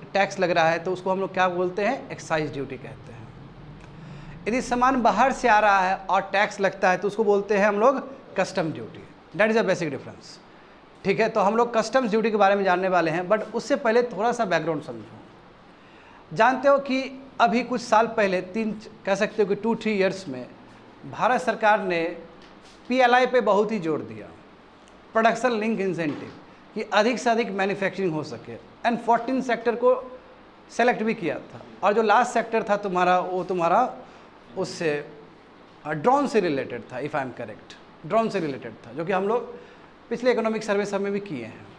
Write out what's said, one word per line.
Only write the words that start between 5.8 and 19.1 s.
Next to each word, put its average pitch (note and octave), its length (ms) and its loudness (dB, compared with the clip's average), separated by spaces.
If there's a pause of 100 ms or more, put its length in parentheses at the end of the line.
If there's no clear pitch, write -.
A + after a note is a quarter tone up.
और F#3 260 0
tax G3+ 380 0
लगता F#3+ 320 2
है F3+ 60 2
तो G3 100 -2
उसको G#3 160 0
बोलते G3+ 340 2
हैं G3+ 100 6
हम G3+ 120 2
लोग C4 200 4 (380)
custom F3 340 -2
duty। - 320 -12 (360)
That A3 120 4
is A3 60 2
the A3 80 4
basic E3+ 240 0
difference। A2 380 -10 (760)
ठीक F#3+ 160 2
है, A3 100 2
तो A3 100 0
हम G3+ 160 2
लोग A#3 200 2
customs A#3+ 340 2
duty A3 220 2
के G#3+ 60 2
बारे G3+ 180 6
में G3+ 80 0
जानने F#3+ 240 2
वाले E3+ 240 2
हैं, F3 180 -2
but G#3 140 2 (100)
उससे A#3 220 -2
पहले A#3+ 280 2
थोड़ा A#3 280 -2
सा A#3 140 -2
background D#3+ 380 0
समझो। - 1500 -18
जानते B3+ 320 4
हो C#4 120 8
कि C4 440 -4 (180)
अभी A#3 220 4
कुछ A#3+ 180 -4
साल A3+ 260 4
पहले, G3 340 0
तीन, G#3+ 300 -4 (340)
कह G3 100 0